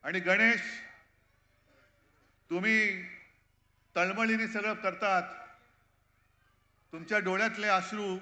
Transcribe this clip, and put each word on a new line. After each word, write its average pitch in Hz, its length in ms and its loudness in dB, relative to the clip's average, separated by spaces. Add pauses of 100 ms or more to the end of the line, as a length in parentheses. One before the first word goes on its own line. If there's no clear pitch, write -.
आणि 170 180 -2
गणेश, 208 400 4 (1900)
तुम्ही 196 540 2 (920)
तळमळीने 220 540 0
सगळं 214 260 -2
करतात, 190 480 0 (1700)
तुमच्या 170 260 -2
डोळ्यातले 208 500 0
अश्रू 196 520 0